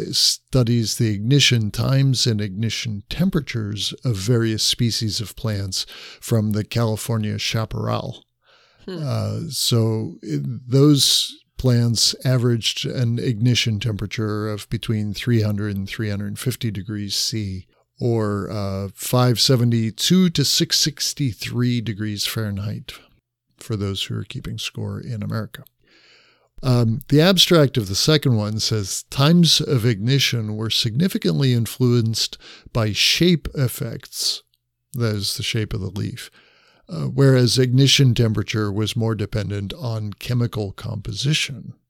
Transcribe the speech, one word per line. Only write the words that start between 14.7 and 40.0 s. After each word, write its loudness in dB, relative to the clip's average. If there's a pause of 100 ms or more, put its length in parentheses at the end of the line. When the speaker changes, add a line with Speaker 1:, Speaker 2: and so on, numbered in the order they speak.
Speaker 1:
between -2
three 2
hundred -2
and -6
three -6
hundred -6
fifty -4
degrees -6
C, -4 (320)
or, 0
uh, -4
five 2
seventy-two 4
to 0
six 0
sixty-three -2
degrees -4
Fahrenheit, -6 (640)
for -8
those -4
who -6
are -6
keeping -10
score -8
in -8
America. -8 (1000)
Um, 2
the 6
abstract 6
of -2
the -4
second 2
one -2
says, -2
"Times 6
of 0
ignition 0
were -4
significantly 0
influenced 0 (340)
by 0
shape 2
effects," -4 (480)
that -2
is, -4
the -8
shape -2
of -4
the -6
leaf, -6 (580)
uh, -6
"whereas 4
ignition 6
temperature 0
was -2
more 0
dependent -4
on -6